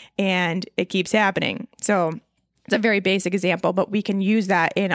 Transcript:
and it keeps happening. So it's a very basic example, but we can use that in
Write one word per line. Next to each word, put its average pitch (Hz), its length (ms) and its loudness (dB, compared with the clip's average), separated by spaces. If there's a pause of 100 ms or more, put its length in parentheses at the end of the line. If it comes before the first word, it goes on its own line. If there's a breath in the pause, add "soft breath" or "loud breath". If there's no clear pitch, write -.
(180 loud breath)
and 185 580 0
it 180 100 -2
keeps 180 260 -2
happening. 190 560 0 (120)
So 170 380 0 (460)
it's 208 100 -2
a 208 40 0
very 208 220 2
basic 190 320 0
example, 180 400 0
but 180 180 0
we 214 120 -2
can 196 180 -2
use 202 280 0
that 175 280 2
in 190 180 0